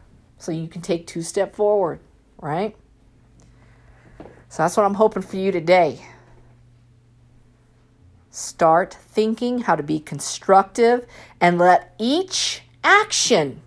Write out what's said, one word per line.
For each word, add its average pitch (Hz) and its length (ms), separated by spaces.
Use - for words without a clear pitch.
so - 140
you 160 160
can 165 160
take 170 240
two 165 160
step 190 320
forward, 202 440
right? 185 360
So - 140
that's 180 140
what 214 80
I'm 196 80
hoping 208 300
for - 120
you 190 160
today. 175 540
Start 170 640
thinking 233 680
how 185 140
to 147 80
be 156 160
constructive 196 1080
and 175 160
let 175 400
each 302 640
action 285 840